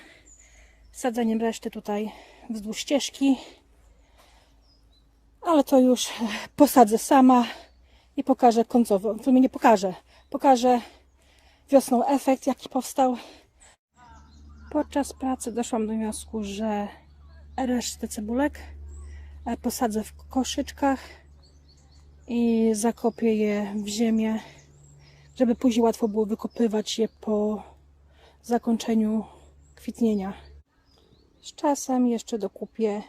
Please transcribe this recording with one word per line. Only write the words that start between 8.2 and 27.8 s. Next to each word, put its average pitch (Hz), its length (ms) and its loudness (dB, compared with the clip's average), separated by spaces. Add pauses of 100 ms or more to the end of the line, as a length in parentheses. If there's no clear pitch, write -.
pokażę 233 420 4
końcowo. 214 480 2
W 220 100 -12
sumie 254 180 4
nie 262 80 4
pokażę. 196 440 2 (360)
Pokażę 254 520 4 (880)
wiosną 247 360 4
efekt, 269 420 0
jaki - 220 -6
powstał. 254 480 -2 (1500)
Podczas 294 420 -4
pracy 262 380 -6
doszłam 220 360 -4
do 220 60 -6
wniosku, 220 500 -6
że 208 440 -4 (720)
resztę 247 500 -4
cebulek, 233 520 -4 (840)
e, 233 120 -4
posadzę 220 460 -4
w - 100 -16 (160)
koszyczkach 269 720 -2 (1300)
i 233 460 2
zakopię 226 640 0
je 208 400 -2
w 208 120 -6
ziemię, 220 520 0 (960)
żeby 240 200 2
później 233 280 2
łatwo 226 240 0
było 214 180 -2
wykopywać 214 720 -2
je 220 80 0
po 214 560 -4 (800)